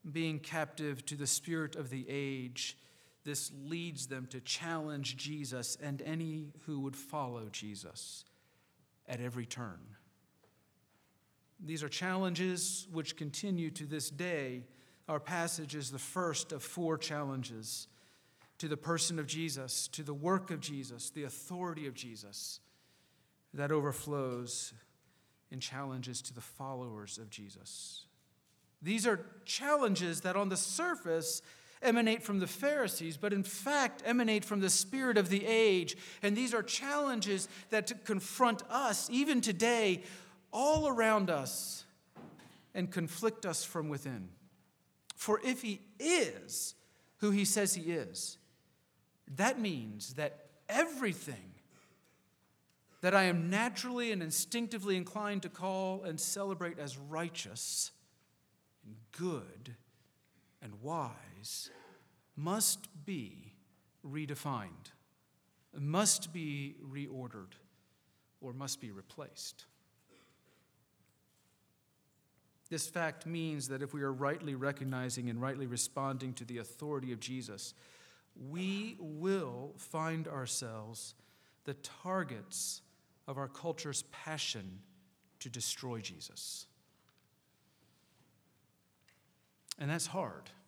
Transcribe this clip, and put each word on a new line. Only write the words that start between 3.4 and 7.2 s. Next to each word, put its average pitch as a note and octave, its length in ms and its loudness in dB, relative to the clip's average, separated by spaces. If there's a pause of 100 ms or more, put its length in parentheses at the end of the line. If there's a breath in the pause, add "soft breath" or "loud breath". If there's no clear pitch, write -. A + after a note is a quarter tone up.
leads D#3 440 -4
them C3 180 -4
to B2+ 140 -8
challenge D3+ 760 -2
Jesus C3+ 640 -4
and C#3 220 -4
any D#3 500 -4 (120)
who D3 160 -2
would C3+ 160 -2
follow B2 520 -4